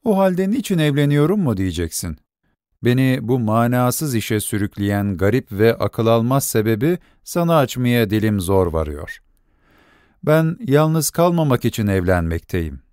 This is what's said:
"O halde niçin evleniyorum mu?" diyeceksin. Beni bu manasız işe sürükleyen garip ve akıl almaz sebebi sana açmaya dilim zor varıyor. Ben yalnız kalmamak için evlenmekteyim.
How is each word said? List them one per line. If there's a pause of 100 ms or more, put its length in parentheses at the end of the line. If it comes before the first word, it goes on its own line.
"O
halde
niçin
evleniyorum
mu?"
diyeceksin. (680)
Beni
bu
manasız
işe
sürükleyen
garip
ve
akıl
almaz
sebebi (260)
sana
açmaya
dilim
zor
varıyor. (1040)
Ben
yalnız
kalmamak
için
evlenmekteyim. (100)